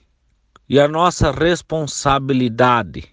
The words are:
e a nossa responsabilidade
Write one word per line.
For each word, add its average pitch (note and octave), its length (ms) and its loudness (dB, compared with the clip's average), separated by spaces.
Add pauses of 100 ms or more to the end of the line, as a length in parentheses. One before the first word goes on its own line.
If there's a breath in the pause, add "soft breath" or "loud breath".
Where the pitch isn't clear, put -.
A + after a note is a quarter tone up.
(680)
e C3 100 4
a C#3+ 80 4
nossa D#3+ 440 0
responsabilidade C3 1800 -2